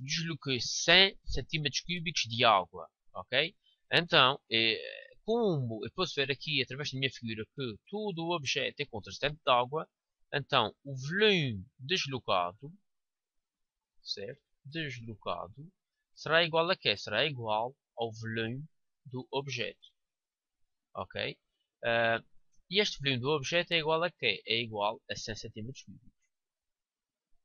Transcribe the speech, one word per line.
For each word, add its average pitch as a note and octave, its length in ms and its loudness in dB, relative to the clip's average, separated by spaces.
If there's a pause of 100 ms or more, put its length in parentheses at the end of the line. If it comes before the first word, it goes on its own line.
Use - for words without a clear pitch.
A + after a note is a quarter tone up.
desloca D#3+ 500 -4 (100)
cem - 640 6
centímetros D3 560 -2
cúbicos E3+ 480 -4
de A2+ 160 2
água, F#2 440 4 (260)
ok? C3 420 -2 (340)
Então, C#3+ 480 6 (140)
eh, A2+ 260 4 (460)
como D#3 600 0
eu - 80 -6
posso F3 220 -4
ver C#3 160 0
aqui C#3+ 320 0
através C3 300 -6
da C3 60 -4
minha C3+ 120 0
figura A2 340 -6 (100)
que B2 200 -4 (140)
todo G3+ 300 -4
o E3+ 180 0
objeto C3 460 -2
encontra-se G2 360 -10
dentro D3 240 -2
de - 80 2
água, B2+ 380 2 (440)
então C3+ 520 2
o C#3 100 -8
volume D3 720 2 (140)
deslocado, C3 920 -2 (1300)
certo? G#2+ 400 -12 (200)
Deslocado A#2 1120 -8 (420)
será D#3+ 300 2
igual E3 260 2
a F#3 60 0
quê? G#2+ 220 0
Será G#2 260 0
igual A#2 500 -2 (220)
ao A#2 160 -4
volume A2+ 500 -4 (440)
do B2+ 240 -10
objeto, B2 580 -6 (1080)
ok? G#2 420 -6 (460)
Ah, A#2 400 2 (460)
e F3+ 100 0
este G#3 200 2
volume C#3 220 2
do C3 100 0
objeto E3 420 0
é E3+ 60 4
igual D#3+ 260 2
a F3 60 0
quê? G#2+ 360 -2
É A2+ 140 0
igual A2 500 -2
a G#2 60 -6
cem - 180 -6
centímetros A2 480 -10
cúbicos. - 320 -20 (1300)